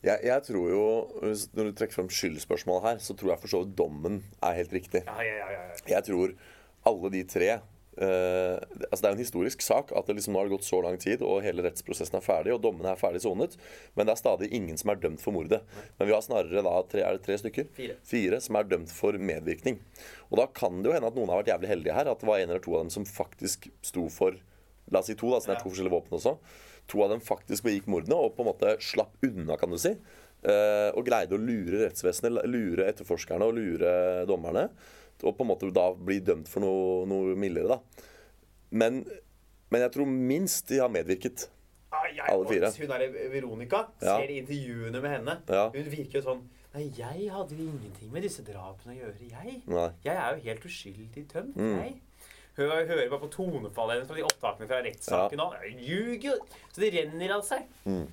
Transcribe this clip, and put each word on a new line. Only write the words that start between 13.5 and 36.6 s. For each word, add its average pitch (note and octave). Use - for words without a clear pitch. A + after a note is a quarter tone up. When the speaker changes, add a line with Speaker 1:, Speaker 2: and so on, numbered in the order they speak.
Speaker 1:
men G#2
det A2
er -
stadig G2+
ingen E2+
som G#2
er F#2
dømt D#2+
for G#2
mordet. E2
Speaker 2:
Nei. -
Speaker 1:
Men G2+
vi G#2+
har A2
snarere G2
da F2
tre, G2+
er F#2+
det -
tre G2+
stykker? B2
Speaker 2:
Fire. B2+
Speaker 1:
Fire A2
som G#2+
er G2+
dømt E2+
for G#2
medvirkning. E2
Og -
da -
kan F#2
det B2
jo E3+
hende A#2
at A#2+
noen G2+
har G2
vært A2
jævlig F#2+
heldige E2
her, C#3
at -
det A2
var G#2
en E2+
eller F#2
to E2+
av E2
dem E2+
som G2+
faktisk -
sto F2
for, F#2+
la F#2+
oss F#2+
si G#2+
to A#2+
da, A2+
så -
det G2
er -
Speaker 2:
Ja. -
Speaker 1:
to F#2
forskjellige F#2
våpen E2+
også. C#3+
To G#2
av G2+
dem A2+
faktisk -
begikk G#2
mordene, F2+
og C#3
på B2
en -
måte G2+
slapp -
unna, D#2+
kan -
du E2+
si. E3+
Eh, G#2
og B2
greide G#2
å G#2
lure G#2+
rettsvesenet, G2
lure F#2+
etterforskerne F2
og A2+
lure F2
dommerne, F#2
og G2+
på -
en A#2
måte G2
da F2+
bli F#2
dømt E2+
for G2+